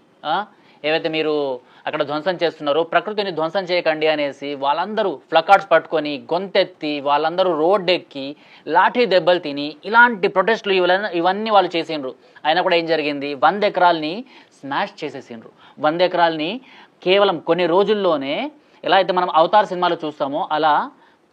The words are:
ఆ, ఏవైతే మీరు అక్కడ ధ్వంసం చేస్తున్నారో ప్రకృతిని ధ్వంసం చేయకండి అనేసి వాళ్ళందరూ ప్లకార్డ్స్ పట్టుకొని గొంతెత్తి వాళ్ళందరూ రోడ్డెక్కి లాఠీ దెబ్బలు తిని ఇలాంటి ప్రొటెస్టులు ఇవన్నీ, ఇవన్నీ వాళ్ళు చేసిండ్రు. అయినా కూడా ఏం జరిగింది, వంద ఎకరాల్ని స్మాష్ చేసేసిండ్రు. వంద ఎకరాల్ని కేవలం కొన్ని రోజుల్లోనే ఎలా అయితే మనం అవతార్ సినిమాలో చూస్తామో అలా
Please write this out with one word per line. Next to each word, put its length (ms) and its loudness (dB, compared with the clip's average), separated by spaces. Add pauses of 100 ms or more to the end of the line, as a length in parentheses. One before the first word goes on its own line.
(260)
ఆ, 200 -4 (380)
ఏవైతే 240 0
మీరు 520 -2 (260)
అక్కడ 160 -4
ధ్వంసం 400 -4
చేస్తున్నారో 400 -2
ప్రకృతిని 480 -2
ధ్వంసం 300 -4
చేయకండి 460 -2
అనేసి 480 -4
వాళ్ళందరూ 640 -4 (100)
ప్లకార్డ్స్ 400 4
పట్టుకొని 600 0
గొంతెత్తి 680 -2
వాళ్ళందరూ 580 0
రోడ్డెక్కి 760 0 (300)
లాఠీ 400 2
దెబ్బలు 320 4
తిని 460 -8
ఇలాంటి 440 4
ప్రొటెస్టులు 460 0
ఇవన్నీ, 380 2
ఇవన్నీ 380 -2
వాళ్ళు 260 4
చేసిండ్రు. 380 -6 (300)
అయినా 180 2
కూడా 140 2
ఏం 100 0
జరిగింది, 480 -2
వంద 300 0
ఎకరాల్ని 600 0 (360)
స్మాష్ 440 -8
చేసేసిండ్రు. 460 -14 (300)
వంద 200 0
ఎకరాల్ని 600 0 (440)
కేవలం 340 4
కొన్ని 280 0
రోజుల్లోనే 840 0 (320)
ఎలా 120 2
అయితే 160 2
మనం 220 0
అవతార్ 320 4
సినిమాలో 380 -2
చూస్తామో 480 -6
అలా 380 0 (420)